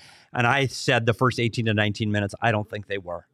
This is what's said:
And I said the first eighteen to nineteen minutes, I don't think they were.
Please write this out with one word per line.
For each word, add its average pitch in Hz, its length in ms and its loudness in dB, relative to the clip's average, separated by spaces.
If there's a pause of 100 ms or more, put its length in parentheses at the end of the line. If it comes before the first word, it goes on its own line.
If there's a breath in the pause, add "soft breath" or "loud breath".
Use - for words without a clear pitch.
(340 loud breath)
And 120 140 2
I 139 180 2
said 120 400 0
the 117 80 4
first 127 260 0
eighteen 117 260 -2
to 110 100 2
nineteen 107 360 0
minutes, 104 300 -2
I 117 100 2
don't 107 160 -2
think 104 200 -12
they 101 100 -4
were. 87 360 -10